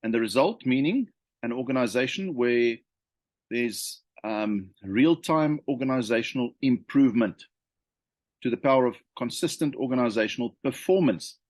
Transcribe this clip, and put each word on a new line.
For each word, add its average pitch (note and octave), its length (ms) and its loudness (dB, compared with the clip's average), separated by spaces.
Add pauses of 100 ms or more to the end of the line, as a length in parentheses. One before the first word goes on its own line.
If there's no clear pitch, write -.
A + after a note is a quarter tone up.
And A2+ 100 -4
the A#2 60 2
result, A#2+ 460 0
meaning D3 440 0 (340)
an A#2 80 -4
organization B2+ 840 -2
where A#2+ 420 2 (720)
there's, A#2 520 -6 (220)
um, G#2+ 460 -4 (140)
real-time D3+ 840 2
organizational B2 960 -2
improvement A#2+ 800 2 (1000)
to B2+ 60 -2
the A#2 80 -2
power C3+ 280 4
of A#2+ 100 0 (220)
consistent C#3+ 580 -4
organizational A#2+ 880 -2
performance. C#3 720 0 (120)